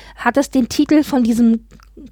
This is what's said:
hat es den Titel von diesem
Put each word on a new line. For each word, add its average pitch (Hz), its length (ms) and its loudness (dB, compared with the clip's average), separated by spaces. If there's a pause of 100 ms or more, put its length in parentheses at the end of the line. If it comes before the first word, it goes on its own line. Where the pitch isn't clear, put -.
(160)
hat - 200 -4
es 277 140 0
den 262 180 -2
Titel 302 360 0
von 247 200 -2
diesem 226 400 0 (480)